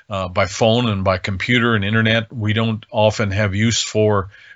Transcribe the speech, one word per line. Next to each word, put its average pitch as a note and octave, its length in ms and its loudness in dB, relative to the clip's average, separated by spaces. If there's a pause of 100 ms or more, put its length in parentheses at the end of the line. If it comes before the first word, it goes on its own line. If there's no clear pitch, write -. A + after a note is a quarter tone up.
uh, F#2+ 180 -4
by F#2+ 180 0
phone A#2+ 420 2
and G2 160 -2
by F#2+ 140 2
computer A#2 580 0
and G2+ 80 0
internet. A2+ 480 0
We G#2+ 220 -2
don't A2 380 -2
often G#2+ 400 2
have G2 240 -2
use A2 260 0
for, G#2 480 0 (260)